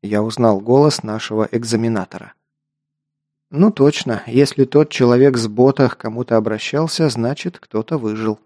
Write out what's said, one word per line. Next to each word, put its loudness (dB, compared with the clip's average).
Я -2
узнал 0
голос 2
нашего -6
экзаменатора. -4
Ну 4
точно, 0
если 2
тот 2
человек 4
с -4
бота 2
к -4
кому-то -4
обращался, -2
значит, -6
кто-то -6
выжил. -4